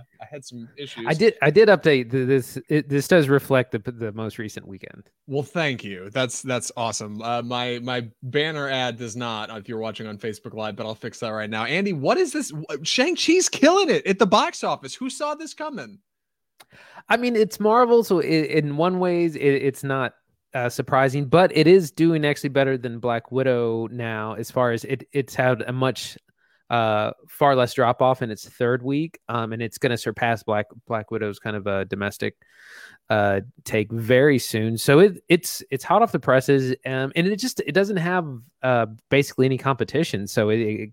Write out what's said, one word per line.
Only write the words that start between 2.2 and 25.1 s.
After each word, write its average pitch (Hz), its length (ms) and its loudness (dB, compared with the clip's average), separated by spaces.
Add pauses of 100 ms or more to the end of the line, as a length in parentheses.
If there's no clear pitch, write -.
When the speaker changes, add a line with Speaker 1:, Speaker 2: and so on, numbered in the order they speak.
Speaker 2:
this. 131 340 2 (120)
It, 151 180 0
this 139 220 0
does 165 180 6
reflect 135 460 2
the, 117 180 -6
the 113 220 -8
most 110 240 -8
recent - 280 -12
weekend. - 440 -20 (180)
Speaker 1:
Well, 139 160 -4
thank 143 400 -6
you. 98 280 -12
That's, 127 300 -4
that's 127 360 -6
awesome. 107 440 -6
Uh, 120 200 -4
my, 123 380 -6
my 123 280 -6 (160)
banner 147 460 -4
ad 127 280 -2
does 117 200 -10
not, 110 320 -6
if 110 180 -14
you're 113 120 -8
watching 110 280 -8
on 107 100 -12
Facebook 104 360 -10
Live, 107 240 -8
but 113 80 -8
I'll 110 100 -8
fix - 240 -14
that 113 120 -6
right 107 180 -6
now. 110 160 -4
Andy, 185 260 -2
what 170 260 0
is 349 140 0
this? 294 200 -6
W-, 151 340 -10
Shang-Chi's 330 640 2
killing 349 400 4
it 180 180 0
at 196 100 0
the 226 100 4
box 247 360 2
office. 139 320 -6
Who 262 140 -8
saw 294 260 -6
this 311 180 -14
coming? 180 460 -12 (1080)
Speaker 2:
I 220 80 4
mean, 240 180 0
it's 214 240 2
Marvel, 233 460 6
so 180 160 2
i-, - 20 2
in 151 540 0
one 180 220 0
ways, 175 360 0
it, - 60 -8
it's 139 420 0
not, 135 300 -2 (380)
uh, 123 160 -2
surprising, 135 580 0
but 165 300 4
it 156 120 6
is 175 240 8
doing 160 340 2
actually 147 240 -2
better 135 260 2
than 120 220 -8
Black 117 340 -4
Widow 120 600 0
now, 113 420 -6
as 113 160 -10
far 123 220 0
as 117 120 -4
it, 127 280 -6